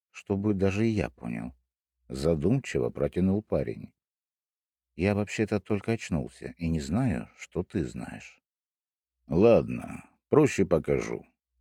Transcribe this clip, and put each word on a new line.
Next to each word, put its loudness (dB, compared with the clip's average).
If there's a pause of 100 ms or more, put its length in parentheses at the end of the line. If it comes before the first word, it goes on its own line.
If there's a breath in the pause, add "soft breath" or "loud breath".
(100)
чтобы -2
даже 0
и 2
я 0
понял?» -10 (600)
задумчиво 0
протянул 0
парень. -4 (1040)
«Я 4
вообще-то 0
только -4
очнулся -6
и -2
не 0
знаю, -2
что -6
ты -4
знаешь». -12 (840)
«Ладно, 4 (240)
проще 4
покажу», 0 (360)